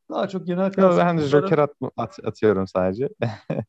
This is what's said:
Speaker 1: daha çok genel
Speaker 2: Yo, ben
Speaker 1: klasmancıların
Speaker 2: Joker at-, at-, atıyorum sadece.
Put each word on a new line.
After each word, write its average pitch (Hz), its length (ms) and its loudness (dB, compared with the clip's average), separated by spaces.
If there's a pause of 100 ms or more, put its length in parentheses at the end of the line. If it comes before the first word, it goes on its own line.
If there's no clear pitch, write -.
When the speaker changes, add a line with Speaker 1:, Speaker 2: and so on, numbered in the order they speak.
Speaker 1:
daha 190 180 -4
çok 175 200 -10
genel 180 160 -2
Speaker 2:
Yo, 196 140 0
ben 190 120 6
Speaker 1:
klasmancıların 175 380 2 (200)
Speaker 2:
Joker 160 100 2
at-, 147 180 0 (220)
at-, 117 280 -8
atıyorum 101 420 0
sadece. 95 420 -2 (600)